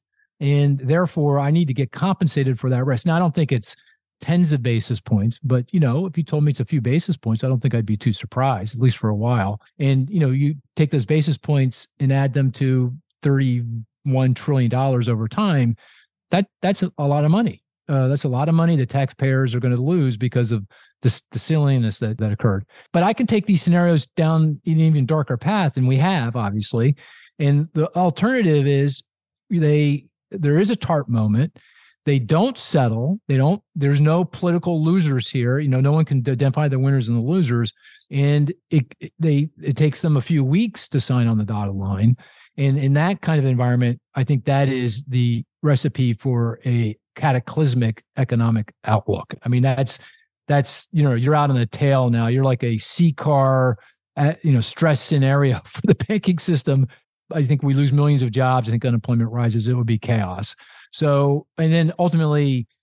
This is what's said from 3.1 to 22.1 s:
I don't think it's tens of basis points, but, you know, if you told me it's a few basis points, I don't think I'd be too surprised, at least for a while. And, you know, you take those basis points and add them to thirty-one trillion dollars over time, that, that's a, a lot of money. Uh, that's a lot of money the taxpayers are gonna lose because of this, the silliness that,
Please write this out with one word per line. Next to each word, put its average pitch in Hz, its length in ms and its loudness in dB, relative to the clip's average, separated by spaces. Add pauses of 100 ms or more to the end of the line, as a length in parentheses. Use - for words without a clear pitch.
I 170 40 2
don't 175 160 0
think 156 160 0
it's 120 240 -4 (460)
tens 170 320 0
of 131 100 0
basis 117 360 -2
points, 110 440 -2
but, 127 300 -2
you 185 60 2
know, 147 280 0
if 165 100 -12
you 165 60 0
told 151 200 -2
me 147 60 2
it's 139 100 -2
a 117 60 -4
few 147 160 -2
basis 139 340 0
points, 110 280 -2
I 131 40 0
don't 131 120 0
think 127 160 0
I'd 110 100 0
be 104 100 -2
too 107 180 0
surprised, 110 640 -4
at 117 60 -8
least 127 160 2
for 110 120 -2
a 107 60 -2
while. 104 460 -2 (160)
And, 135 320 0
you 196 100 -2
know, 139 120 2
you 143 240 0 (200)
take 151 140 2
those 131 160 0
basis 151 320 0
points 135 500 -2 (120)
and 135 120 0
add 139 220 0
them 135 200 0
to 127 420 0 (260)
thirty-one 127 1120 0
trillion 127 380 0
dollars 127 380 0
over 110 180 -2
time, 139 480 0 (560)
that, 196 160 0 (140)
that's 190 200 -2
a, 180 160 -2
a 147 80 -2
lot 143 180 2
of 151 60 2
money. 196 320 0 (280)
Uh, 135 180 0
that's 139 160 -2
a 147 60 -2
lot 127 180 -2
of 165 60 2
money 165 220 2
the 135 100 0
taxpayers 135 680 -2
are 123 40 -4
gonna 123 160 0
lose 135 400 0
because 117 360 -2
of 107 120 -2 (380)
this, - 200 0 (100)
the - 80 -8
silliness 139 580 0
that, 110 220 -4